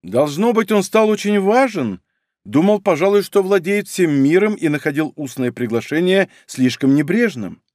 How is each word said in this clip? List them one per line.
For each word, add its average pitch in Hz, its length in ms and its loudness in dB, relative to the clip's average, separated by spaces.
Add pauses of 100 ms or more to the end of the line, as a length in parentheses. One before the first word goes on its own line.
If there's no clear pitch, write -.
Должно 147 520 0
быть, 220 180 0
он 208 100 2
стал 214 280 0
очень 208 300 0
важен, 196 640 0 (440)
думал, 185 360 2
пожалуй, 196 400 2
что 196 220 0
владеет 196 440 0
всем 175 240 0
миром 170 440 2
и 160 140 -2
находил 147 460 -2
устное 131 360 -6
приглашение 156 800 -2 (180)
слишком 131 480 0
небрежным. 147 680 -2 (140)